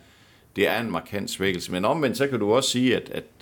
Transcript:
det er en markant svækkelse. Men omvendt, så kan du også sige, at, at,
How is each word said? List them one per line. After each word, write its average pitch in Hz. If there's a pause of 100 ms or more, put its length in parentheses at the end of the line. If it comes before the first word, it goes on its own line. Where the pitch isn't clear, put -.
(560)
det 98
er 107
en 113
markant 90
svækkelse. 95
Men 90
omvendt, 131
så 139
kan 131
du 104
også 131
sige, 123
at, -
at, - (180)